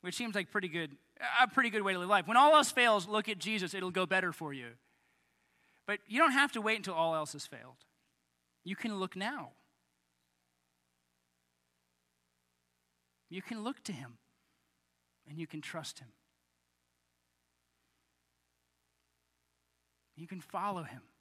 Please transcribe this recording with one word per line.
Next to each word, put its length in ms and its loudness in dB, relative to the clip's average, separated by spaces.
Which 120 -8
seems 200 -6
like 160 -2
pretty 180 -2
good, 220 -6
a 80 6
pretty 220 2
good 100 -2
way 140 0
to 40 -4
live 120 -2
life. 180 4
When 80 4
all 180 10
else 160 8
fails, 380 4
look 220 0
at 80 -4
Jesus. 340 -4
It'll 180 -6
go 140 0
better 280 0
for 200 -10
you. 200 -12
But 200 -2
you 120 -4
don't 140 6
have 200 2
to 80 -4
wait 160 0
until 160 -6
all 220 2
else 180 -4
has 140 -12
failed. 400 -20
You 120 -6
can 200 -4
look 200 -6
now. 360 -8
You 120 -10
can 220 -8
look 200 -8
to 80 -8
him, 260 -12
and 100 -14
you 80 -8
can 140 -12
trust 380 -12
him. 100 -20
You 140 -16
can 120 -14
follow 440 -6
him. 180 -16